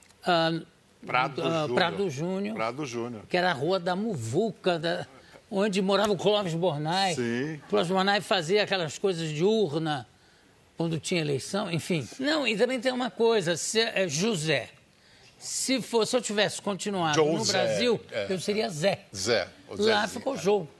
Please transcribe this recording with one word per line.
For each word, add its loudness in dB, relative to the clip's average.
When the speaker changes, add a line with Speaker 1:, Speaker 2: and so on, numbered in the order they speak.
Speaker 1:
ah, 4
Speaker 2:
Prado 0
Speaker 1:
ah, 0
Speaker 2:
Júnior. -2
Speaker 1:
Prado 0
Júnior, -4
Speaker 2:
Prado -4
Júnior. -8
Speaker 1:
que 0
era 2
a -2
rua 0
da -2
muvuca, -2
da, -4
onde 0
morava 4
o 2
Clóvis 2
Bornai. 0
Speaker 2:
Sim. -2
Speaker 1:
O -20
Clóvis 2
Bornai 2
fazia 2
aquelas -2
coisas -2
de -2
urna 0
quando -2
tinha -2
eleição, -2
enfim. -2
Não, 0
e 0
também 0
tem 0
uma -2
coisa, 2
se, -2
é, 0
José... 0
Se -2
fosse, 0
se 2
eu 0
tivesse 0
continuado 0
no 4
Speaker 2:
José, 0
Speaker 1:
Brasil, 2
Speaker 2:
é. -2
Speaker 1:
eu -2
seria -2
Zé. -2
Speaker 2:
Zé, 2
o -4
Speaker 1:
Lá 4
Speaker 2:
Zezinho, -2
Speaker 1:
ficou -4
Speaker 2:
é. -6
Speaker 1:
Joe. 2